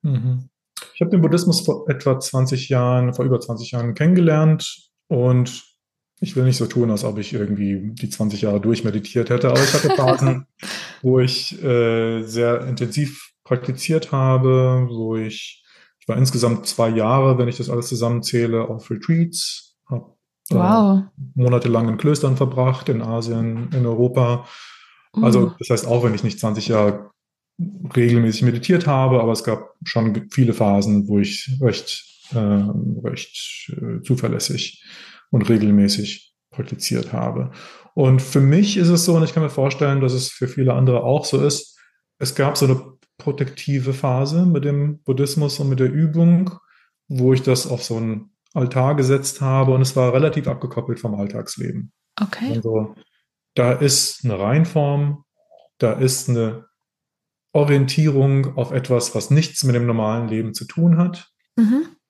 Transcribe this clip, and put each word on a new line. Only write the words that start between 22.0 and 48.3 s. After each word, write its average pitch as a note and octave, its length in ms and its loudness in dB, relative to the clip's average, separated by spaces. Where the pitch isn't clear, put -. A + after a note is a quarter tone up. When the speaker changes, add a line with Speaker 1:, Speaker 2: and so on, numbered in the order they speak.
Speaker 1:
verbracht, B2+ 500 0
in A#2 140 -2
Asien, A2+ 680 -4
in B2+ 120 0
Europa. A#2+ 600 0
Also, A3 280 4
Speaker 2:
Mhm. F3+ 180 2
Speaker 1:
das - 120 -12
heißt, A2+ 160 -2
auch A#2+ 180 0
wenn A2 100 2
ich G2+ 100 -4
nicht G#2+ 160 -4
zwanzig G#2+ 280 -4
Jahre G#2 420 0
regelmäßig A#2 480 4
meditiert B2+ 440 2
habe, C3 340 2
aber A2+ 120 2
es A2 120 -4
gab - 300 -6
schon A2+ 300 0
ge-, - 160 -6
viele B2 240 2
Phasen, G2+ 540 2
wo G#2 100 2
ich C3 420 -4
recht, - 440 -2
äh, A#2+ 60 -2
recht, - 1300 -4
äh, A#2 320 -8
zuverlässig - 800 -4
und - 180 0
regelmäßig G2+ 840 2
praktiziert - 640 -6
habe. A#2+ 380 -4
Und C3 280 4
für - 180 0
mich F3 360 4
ist F3 120 4
es E3+ 160 4
so, E3+ 120 4
und D#3+ 80 4
ich D#3 80 -4
kann D#3+ 100 0
mir C#3+ 80 -2
vorstellen, C#3 500 0
dass B2+ 120 2
es B2+ 160 -4
für - 200 -6
viele B2+ 260 0
andere B2+ 280 4
auch C3+ 220 0
so C#3 160 0
ist, - 380 -2
es C3 160 -4
gab C#3+ 220 0
so C#3+ 100 2
eine C3 160 2
protektive C3+ 760 -4
Phase C#3 520 0
mit D3 180 2
dem C#3+ 380 -2
Buddhismus C#3 560 -2
und C#3 120 -2
mit C3 100 0
der B2+ 100 2
Übung, E3+ 600 2
wo C3 240 2
ich C3 100 2
das B2+ 240 0
auf B2 160 -6
so A2+ 140 -6
einen A2 400 -6